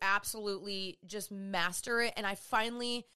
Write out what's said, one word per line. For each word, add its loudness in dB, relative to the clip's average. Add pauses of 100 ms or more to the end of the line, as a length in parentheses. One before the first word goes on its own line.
absolutely 0
just -6
master 2
it. 2
And -2
I 0
finally 0